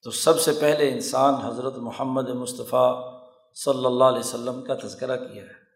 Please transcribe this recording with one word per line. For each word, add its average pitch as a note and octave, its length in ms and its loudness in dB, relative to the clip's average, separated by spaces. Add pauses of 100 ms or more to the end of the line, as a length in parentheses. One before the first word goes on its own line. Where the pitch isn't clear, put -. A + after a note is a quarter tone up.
تو A#2 100 -10
سب D#3+ 240 4
سے D3+ 200 4
پہلے D3 300 4
انسان C3 520 2
حضرت B2+ 380 -6
محمد B2+ 560 -4
مصطفیٰ B2 540 0 (680)
صلی B2+ 300 0
اللہ B2+ 200 4
علیہ B2 140 4
وسلم B2 440 -6
کا C3+ 140 -4
تذکرہ - 400 -6
کیا G#2 240 -12
ہے۔ - 180 -20 (160)